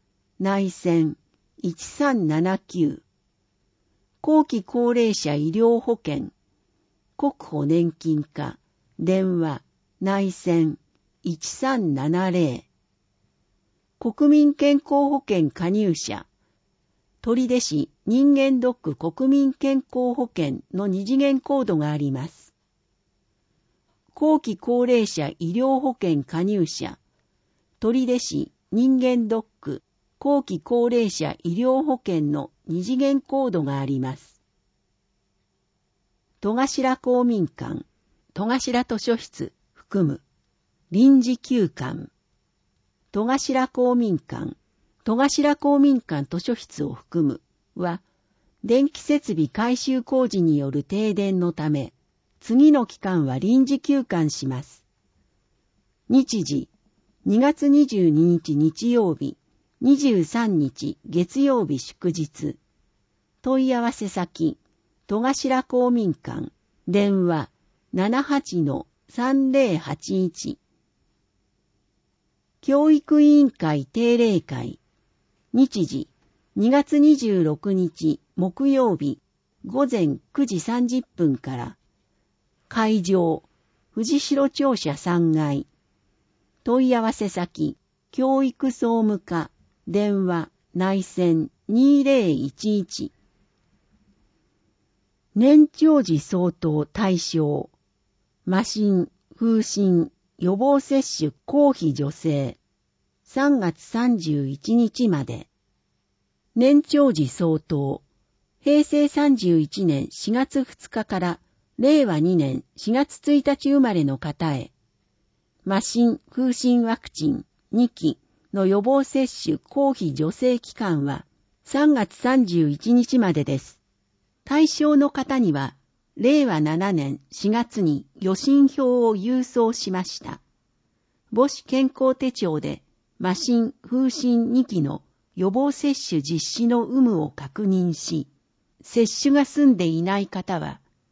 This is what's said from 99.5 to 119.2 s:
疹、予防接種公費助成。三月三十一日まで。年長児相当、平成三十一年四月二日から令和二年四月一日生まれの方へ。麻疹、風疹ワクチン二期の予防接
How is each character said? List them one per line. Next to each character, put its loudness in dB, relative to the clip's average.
疹、 0
予 -2
防 2
接 0
種 -4
公 4
費 -2
助 -4
成。 -4
三 0
月 -4
三 0
十 -2
一 -4
日 2
ま 0
で。 -12
年 6
長 4
児 0
相 -2
当、 -4
平 4
成 2
三 2
十 2
一 -2
年 0
四 -8
月 -2
二 -14
日 -6
か -6
ら -4
令 4
和 0
二 2
年 -2
四 -6
月 -2
一 2
日 0
生 4
ま 2
れ 2
の -2
方 -4
へ。 -8
麻 -2
疹、 0
風 -2
疹 2
ワ -2
ク -20
チ -4
ン -4
二 2
期 -4
の 0
予 2
防 2
接 -2